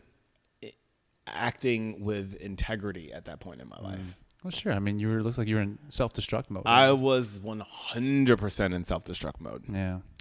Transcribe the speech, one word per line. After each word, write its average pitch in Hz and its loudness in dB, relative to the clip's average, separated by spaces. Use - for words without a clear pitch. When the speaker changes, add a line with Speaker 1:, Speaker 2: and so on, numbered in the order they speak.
Speaker 1:
i-, - -16
acting 110 -2
with 98 -4
integrity 95 -6
at 80 -12
that 78 -14
point 78 -16
in 64 -16
my 50 -18
Speaker 2:
Mm. 50 -14
Speaker 1:
life. 95 -10
Speaker 2:
Well, 185 -8
sure. 180 -2
I 101 0
mean, 101 0
you 107 0
were, 110 2
looks 117 -2
like 110 0
you 110 4
were 107 4
in 101 -4
self-destruct 117 -2
mode. 98 -6
Speaker 1:
I 135 10
was 127 2
one 107 -8
hundred 123 4
percent 98 0
in 90 -2
self-destruct 87 -6
mode. 62 -12
Speaker 2:
Yeah. 95 -4